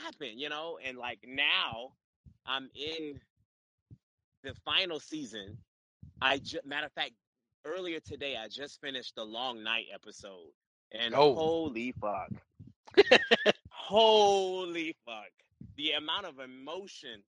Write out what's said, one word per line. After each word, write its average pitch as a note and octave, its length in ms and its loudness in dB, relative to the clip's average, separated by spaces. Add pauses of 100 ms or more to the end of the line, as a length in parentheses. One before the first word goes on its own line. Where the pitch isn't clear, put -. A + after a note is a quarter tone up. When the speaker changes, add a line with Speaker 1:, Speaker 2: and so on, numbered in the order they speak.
Speaker 1:
happen, C3+ 360 -10
you C#3+ 100 -4
know?" D#3 340 -8
And, C3 140 -8
like, A#2+ 300 -8
now C3+ 680 0 (540)
I'm C3 280 -6
in D3 460 -8 (1200)
the C3+ 120 -10 (100)
final D#3+ 360 0
season. G#2+ 580 -8 (640)
I C3+ 160 4
ju-, D3+ 260 -8
matter C#3+ 220 -6
of C#3 60 -12
fact, C#3+ 200 -6 (540)
earlier E3+ 340 -6
today, C#3 420 -8
I A2 60 -10
just C#3 320 -12
finished C3+ 360 -8
the A2+ 80 -8
Long A2+ 380 -6
Night A2+ 300 -2
episode, G2 600 -16 (400)
and A#2 220 -2
Speaker 2:
Oh. C#3 200 8
Speaker 1:
holy D#3 640 -2
fuck. G2 300 -4 (680)
Speaker 2:
<laughs> - 580 8 (140)
Speaker 1:
Holy F#3+ 1400 4
fuck. G#2+ 260 -12 (460)
The D3 160 0
amount D#3 320 -2
of D3+ 140 -12
emotion C3+ 880 -14